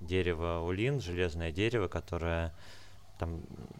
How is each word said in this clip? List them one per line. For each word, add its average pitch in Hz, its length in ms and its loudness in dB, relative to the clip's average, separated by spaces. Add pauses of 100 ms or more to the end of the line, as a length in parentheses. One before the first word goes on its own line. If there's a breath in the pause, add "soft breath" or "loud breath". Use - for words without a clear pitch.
дерево 85 600 2
улин, 107 420 2
железное 85 500 2
дерево, 104 360 4
которое 85 680 0 (640 loud breath)
там 85 240 -2 (380)